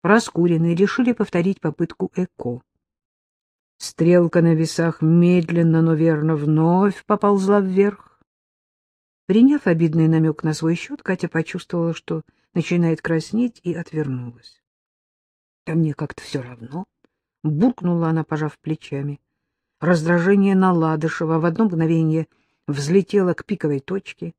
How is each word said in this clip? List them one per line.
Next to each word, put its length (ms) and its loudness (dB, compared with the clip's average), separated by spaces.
Проскурины 720 2
решили 380 0
повторить 480 -2
попытку 560 -6
эко. 460 -8
Стрелка 640 2
на 140 4
весах 460 -2
медленно, 800 4
но 120 4
верно 420 2
вновь 720 2
поползла 540 0
вверх. 600 -2
Приняв 400 4
обидный 400 2
намёк 360 0
на 100 -2
свой 220 -2
счёт, 280 -14
Катя 240 -4
почувствовала, 680 -6
что 300 -8
начинает 480 0
краснеть, 640 -4
и 100 -6
отвернулась. 920 -10
"Да 100 -6
мне 180 0
как-то 300 -10
всё 180 -8
равно", — 440 -14
буркнула 680 0
она, 140 0
пожав 360 -6
плечами. 600 -8
Раздражение 760 2
на 160 4
Ладышева 680 0
в 60 0
одно 200 0
мгновение 640 0
взлетело 640 0
к 120 -8
пиковой 340 -4
точке. 600 -10